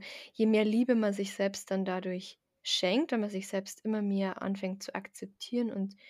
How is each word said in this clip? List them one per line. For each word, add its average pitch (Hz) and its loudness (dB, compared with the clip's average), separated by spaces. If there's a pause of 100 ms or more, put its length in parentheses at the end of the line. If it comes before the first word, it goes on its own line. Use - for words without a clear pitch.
(340)
je 220 2
mehr 214 6
Liebe 240 4
man 214 4
sich 196 -4
selbst 196 -2
dann 190 0
dadurch 185 -4 (240)
schenkt, 226 2
wenn 226 2
man 208 0
sich 196 -4
selbst - -4
immer 214 0
mehr 196 0
anfängt 196 -4
zu - -8
akzeptieren 208 -6
und 196 -4 (140)